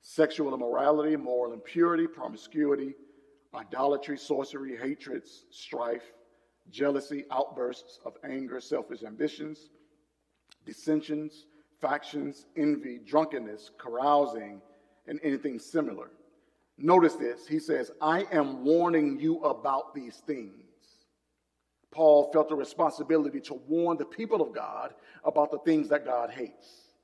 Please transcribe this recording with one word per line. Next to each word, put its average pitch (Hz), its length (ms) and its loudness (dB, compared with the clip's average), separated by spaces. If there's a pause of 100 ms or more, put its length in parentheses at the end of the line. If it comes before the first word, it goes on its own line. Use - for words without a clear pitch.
sexual 151 520 0
immorality, 135 600 2
moral 123 380 -2
impurity, 165 540 2
promiscuity, 135 880 -2 (600)
idolatry, 139 640 -2
sorcery, 135 580 -4
hatreds, 131 760 -8
strife, 120 600 -6 (580)
jealousy, 139 640 -2
outbursts 131 720 -4
of - 200 -14
anger, 131 360 -8
selfish 120 440 -6
ambitions, 147 680 -6 (960)
dissensions, 151 800 -4 (340)
factions, 143 680 -6 (100)
envy, 143 480 -2
drunkenness, 127 720 -2
carousing, 120 840 0 (460)
and 143 160 -8
anything 139 360 -2
similar." 131 520 -4 (680)
Notice 170 380 6
this. 120 320 -6
He 156 120 -2
says, 135 320 -2 (100)
"I 165 300 2
am 135 340 0
warning 160 520 4
you 160 260 0
about 135 500 -2
these 123 240 -14
things." 113 420 -10 (1300)
Paul 147 420 8
felt 156 180 4
a 156 40 -2
responsibility 143 840 0
to - 120 -12
warn 165 440 0
the 147 80 -4
people 220 360 -2
of - 100 0
God 104 440 -10 (280)
about 147 280 2
the 147 80 -6
things 156 300 2
that 147 160 2
God 120 260 -2
hates. - 560 -14 (160)